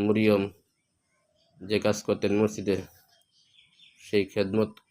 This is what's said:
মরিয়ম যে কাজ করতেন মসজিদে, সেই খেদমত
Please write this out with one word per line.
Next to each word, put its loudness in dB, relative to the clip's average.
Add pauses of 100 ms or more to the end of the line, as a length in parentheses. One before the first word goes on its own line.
মরিয়ম 4 (1160)
যে -2
কাজ 0 (100)
করতেন 0
মসজিদে, 0 (1300)
সেই 0
খেদমত -2 (200)